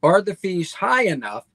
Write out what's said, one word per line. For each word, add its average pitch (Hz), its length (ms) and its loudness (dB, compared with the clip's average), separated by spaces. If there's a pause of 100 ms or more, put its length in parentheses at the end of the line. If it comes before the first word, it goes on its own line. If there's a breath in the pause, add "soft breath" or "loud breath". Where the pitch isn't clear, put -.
Are 175 180 6
the 196 140 -6
fees 175 380 -4
high 254 300 0
enough? 123 520 -4